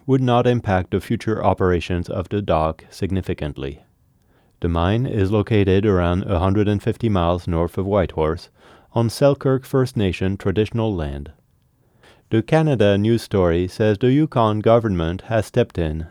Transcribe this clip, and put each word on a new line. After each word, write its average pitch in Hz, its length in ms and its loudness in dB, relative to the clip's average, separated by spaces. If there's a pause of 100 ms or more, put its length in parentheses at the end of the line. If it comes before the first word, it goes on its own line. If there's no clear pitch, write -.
would 131 140 2
not 123 260 2
impact 107 460 0
the 98 80 0
future 110 420 -4
operations 90 680 0
of 90 200 -6
the 104 120 -2
dock 80 500 0
significantly. 82 920 -6 (800)
The 87 80 -2
mine 90 360 0
is 98 280 0
located 101 520 2
around 90 380 2
a 92 160 -2
hundred 98 300 2
and 101 120 0
fifty 113 280 -4
miles 87 400 0
north 85 280 -2
of 95 100 -4
Whitehorse, 82 640 -2 (420)
on 117 180 0
Selkirk 139 540 0
First 131 320 -2
Nation 95 400 -2
traditional 107 580 -2
land. 71 380 -8 (960)
The 113 100 2
Canada 123 560 2
news 110 260 0
story 90 440 0
says 107 320 0
the 127 140 2
Yukon 120 480 0
government 101 600 2
has 110 240 -2
stepped - 300 -2
in 80 340 -4